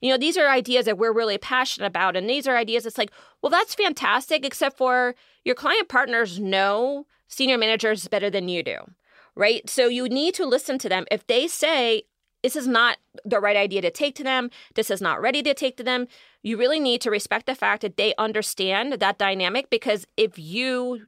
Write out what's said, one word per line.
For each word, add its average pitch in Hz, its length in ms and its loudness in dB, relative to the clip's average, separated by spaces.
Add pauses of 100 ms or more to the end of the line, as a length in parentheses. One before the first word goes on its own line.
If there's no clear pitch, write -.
you 247 100 2
know, 262 60 4
these 320 220 0
are 294 100 4
ideas 247 380 2
that 214 100 2
we're 226 160 2
really 214 240 0
passionate 254 500 -2
about. 180 300 0
And 196 140 -2
these 269 180 -2
are 247 80 2
ideas," 226 300 0
it's 214 120 -10
like, 208 140 -4 (300)
"Well, 277 80 0
that's 359 240 2
fantastic, 277 720 0
except 269 340 -2
for 247 360 2 (300)
your 247 100 0
client 339 340 0
partners 233 520 0
know 208 640 0 (220)
senior 262 280 2
managers 220 520 0
better 202 200 0
than 185 200 -2
you 175 140 -2
do, 110 160 -6 (560)
right?" - 360 0
So 247 160 2
you 247 240 0
need 302 240 0
to 370 100 -4
listen 262 340 0
to 220 100 -8
them. 185 220 -2
If - 160 -4
they 247 200 2
say, 269 560 0 (400)
"This 254 140 0
is 254 100 -4
not 240 320 4 (260)
the 214 160 0
right 208 160 2
idea 196 260 0
to 175 80 0
take 285 260 -2
to 294 80 -12
them, 254 260 -2 (240)
this 220 160 0
is 185 100 -2
not 165 220 0
ready 269 200 0
to 277 120 2
take 269 220 -2
to 240 80 -12
them," 247 240 -2 (340)
you 214 140 -4
really 269 240 2
need 247 220 2
to 233 80 -2
respect 208 360 -2
the 262 80 -2
fact 202 280 0
that 202 140 -6
they 208 200 2
understand 214 800 -2
that 196 240 0
dynamic, 196 500 0
because 220 380 0 (100)
if 208 220 0
you 247 680 -4